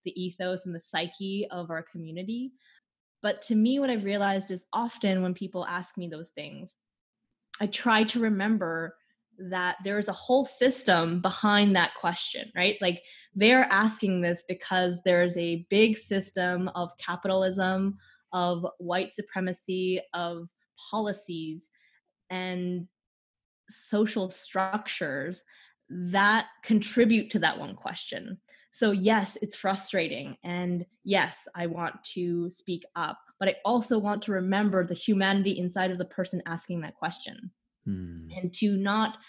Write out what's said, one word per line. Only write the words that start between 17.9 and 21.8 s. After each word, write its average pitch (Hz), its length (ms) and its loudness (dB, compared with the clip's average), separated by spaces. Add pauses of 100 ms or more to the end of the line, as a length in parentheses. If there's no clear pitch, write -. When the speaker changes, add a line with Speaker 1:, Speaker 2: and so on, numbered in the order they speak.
Speaker 1:
of 175 320 0 (140)
white 180 340 -4
supremacy, 185 880 -4 (120)
of 170 360 -6 (420)
policies 180 720 -6 (680)